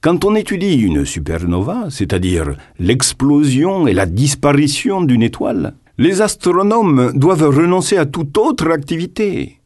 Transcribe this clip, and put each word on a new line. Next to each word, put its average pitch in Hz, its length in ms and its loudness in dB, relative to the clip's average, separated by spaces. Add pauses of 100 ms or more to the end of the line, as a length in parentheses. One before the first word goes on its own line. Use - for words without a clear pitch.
Quand 170 240 0
on 208 80 2
étudie 202 400 -2
une 82 320 0
supernova, 87 800 -4
c'est-à-dire 87 640 -4 (240)
l'explosion 143 1080 0
et 101 80 2
la 98 100 0
disparition 143 960 0
d'une 123 220 2
étoile, - 520 -4 (220)
les 185 240 2
astronomes 190 920 2
doivent 156 340 4
renoncer 175 480 2
à 165 80 2
toute 143 320 -6
autre 220 340 0
activité. 165 960 -4